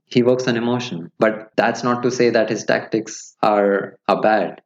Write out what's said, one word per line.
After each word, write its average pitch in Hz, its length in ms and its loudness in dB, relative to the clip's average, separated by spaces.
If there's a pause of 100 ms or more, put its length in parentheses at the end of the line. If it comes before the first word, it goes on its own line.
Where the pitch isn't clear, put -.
he 123 200 0
works 127 240 2
on 117 100 -2
emotion. 117 520 -4 (100)
But - 360 0
that's 113 280 0
not 120 200 0
to 127 80 2
say 120 200 2
that 113 180 2
his 107 160 -4
tactics - 760 -4
are, 101 560 0 (120)
are 98 120 2
bad. 104 440 0